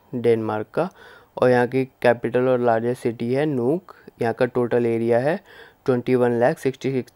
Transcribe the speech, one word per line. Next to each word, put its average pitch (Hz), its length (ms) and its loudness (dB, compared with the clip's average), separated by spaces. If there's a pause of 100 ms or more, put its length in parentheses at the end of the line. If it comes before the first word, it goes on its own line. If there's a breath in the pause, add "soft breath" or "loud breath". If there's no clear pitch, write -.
(140)
डेनमार्क 113 600 -2
का। 170 160 -4 (480 loud breath)
और 127 120 4
यहाँ 120 180 4
की 131 160 -2 (180)
कैपिटल 123 460 0
और 127 120 2
लार्जेस्ट 117 440 0
सिटी 120 300 -4
है 143 120 0
नूक। 143 500 -2 (260)
यहाँ 117 120 -2
का 127 140 0
टोटल 120 380 -2
एरिया 117 340 2
है 156 200 -2 (460 loud breath)
ट्वेंटी 127 300 0
वन 120 240 2
लाख 135 200 2
सिक्सटी 131 320 -4
सिक्स 127 240 -6